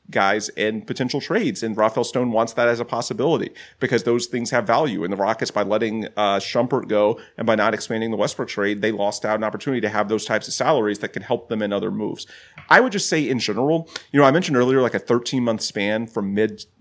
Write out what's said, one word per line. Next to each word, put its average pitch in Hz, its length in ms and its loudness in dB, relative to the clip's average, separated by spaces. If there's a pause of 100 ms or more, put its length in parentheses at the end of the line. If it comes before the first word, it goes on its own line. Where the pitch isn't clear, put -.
(100)
guys 104 400 2
in 107 320 -2
potential 127 400 -4
trades. 165 400 -2
And 110 140 -4
Rafael 110 280 2
Stone 123 280 -2
wants 117 220 0
that 120 140 2
as 117 120 2
a 117 40 -6
possibility 120 680 -2 (280)
because 120 240 0
those 120 240 0
things 120 240 -6
have 117 160 0
value. 113 380 0
And 90 80 -4
the 98 40 -4
Rockets, 104 360 0
by 104 100 0
letting, 107 440 -2 (100)
uh, 101 220 2
Shumpert 123 500 -2
go 104 300 2 (200)
and 113 80 -4
by 113 80 4
not 107 180 2
expanding 113 380 -4
the 110 80 -2
Westbrook 113 300 -2
trade, 104 340 -2
they 107 80 2
lost 104 340 -4
out 107 120 0
an 110 80 -4
opportunity 117 360 -4
to 104 80 -2
have 104 200 0
those 107 180 -2
types 107 220 -2
of - 60 -8
salaries 120 440 2
that - 160 -8
could - 80 -8
help - 260 -4
them 107 140 -4
in 101 100 -2
other 98 200 -2
moves. 104 340 -8 (420)
I 175 120 8
would 247 120 2
just 190 160 -2
say 156 180 0
in 123 120 0
general, 135 500 0 (240)
you 143 80 6
know, 143 60 10
I 135 60 8
mentioned 165 260 2
earlier, 127 240 4
like, 117 100 2
a 101 60 0
thirteen-month 120 640 0
span 107 460 -2
from 101 260 -4
mid 107 300 0 (160)